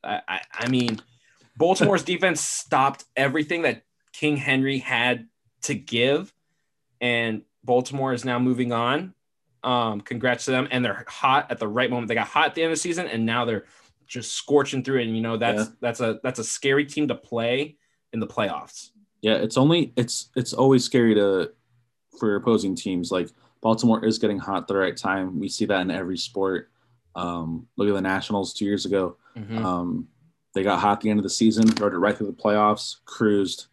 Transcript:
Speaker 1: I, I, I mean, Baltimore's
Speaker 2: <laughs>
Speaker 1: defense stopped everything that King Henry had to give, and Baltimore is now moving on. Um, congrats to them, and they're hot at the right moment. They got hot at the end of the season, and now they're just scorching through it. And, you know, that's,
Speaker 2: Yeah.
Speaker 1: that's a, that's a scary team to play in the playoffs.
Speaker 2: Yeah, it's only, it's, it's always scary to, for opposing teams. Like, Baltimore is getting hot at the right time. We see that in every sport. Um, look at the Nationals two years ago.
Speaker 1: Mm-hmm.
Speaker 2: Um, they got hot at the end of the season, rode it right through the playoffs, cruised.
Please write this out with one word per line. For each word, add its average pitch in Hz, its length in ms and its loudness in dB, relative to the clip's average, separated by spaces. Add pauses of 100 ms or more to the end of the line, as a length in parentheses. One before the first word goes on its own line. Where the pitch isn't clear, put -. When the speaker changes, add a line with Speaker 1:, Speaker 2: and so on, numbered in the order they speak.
Speaker 1:
I, - 240 -4
I, 92 120 -6 (120)
I 120 160 -4
mean, 123 320 0 (560)
Baltimore's 185 480 4
Speaker 2:
<laughs> - 0 -
Speaker 1:
defense 175 360 0
stopped - 640 0 (120)
everything 156 460 0
that 120 220 0 (280)
King 151 240 0
Henry 135 420 0
had 123 500 -2 (340)
to - 120 -4
give, 127 580 0 (680)
and 117 420 0 (220)
Baltimore 131 480 0
is 120 120 -4
now 123 140 -2
moving 123 340 0
on. 135 420 0 (480)
Um, 113 380 0
congrats 123 460 -2
to 139 60 -2
them, 127 180 0
and 123 140 0
they're 101 240 -4
hot 135 420 2
at 120 80 -4
the 110 100 -4
right 120 220 0
moment. 120 180 -4
They 113 60 0
got 113 140 0
hot 156 200 2
at - 60 -4
the 165 80 -2
end 165 100 2
of 156 40 0
the 151 40 -4
season, 175 280 -4
and 113 180 -2
now 120 180 0
they're 113 200 -2 (420)
just - 280 -10
scorching 139 500 2
through 131 160 0
it. 117 60 -2
And, 113 100 -2
you 113 60 -2
know, 117 140 -2
that's, 110 280 2
Speaker 2:
Yeah. - 160 -10
Speaker 1:
that's 120 200 -4
a, 113 220 -2
that's 127 160 -4
a 147 60 -6
scary 143 400 0
team 147 240 -2
to 120 80 -2
play 123 600 -4 (360)
in 113 80 -6
the 104 60 -4
playoffs. 87 640 -6 (320)
Speaker 2:
Yeah, 107 140 2
it's 110 200 -2
only, 143 400 4
it's, - 400 -4
it's 120 160 -4
always 131 320 6
scary 117 320 4
to, 98 340 2 (680)
for 104 160 0
opposing 98 400 0
teams. 87 340 -4
Like, 90 200 -2 (320)
Baltimore 110 420 2
is 107 140 2
getting 104 200 0
hot 95 200 -4
at 85 100 -8
the 98 80 -2
right 90 200 0
time. 92 440 -4
We 98 80 -4
see - 160 -2
that 95 160 2
in 90 100 -2
every 90 280 -4
sport. 95 520 -4 (460)
Um, 85 500 -6 (100)
look 101 120 0
at 101 60 2
the 98 60 0
Nationals 95 540 -2
two 107 120 -4
years 101 200 -2
ago. 92 300 -2 (200)
Speaker 1:
Mm-hmm. 110 300 -6
Speaker 2:
Um, 90 420 -4 (460)
they 95 80 -2
got 95 160 2
hot 101 140 4
at 101 80 0
the 107 100 0
end 104 80 2
of 98 60 -2
the 95 60 -4
season, 113 340 4 (160)
rode 101 120 2
it 92 40 -4
right 98 200 2
through 104 120 -4
the 95 40 -8
playoffs, 104 720 0
cruised. 101 680 0